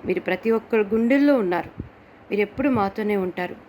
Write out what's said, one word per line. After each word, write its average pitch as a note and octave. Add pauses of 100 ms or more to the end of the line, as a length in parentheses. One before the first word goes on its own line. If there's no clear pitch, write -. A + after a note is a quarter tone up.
మీరు F3+
ప్రతి F#3
ఒక్కరి A3+
గుండెల్లో A#3
ఉన్నారు. F3+ (600)
మీరు G3+
ఎప్పుడు B3+
మాతోనే G#3
ఉంటారు. F3+ (120)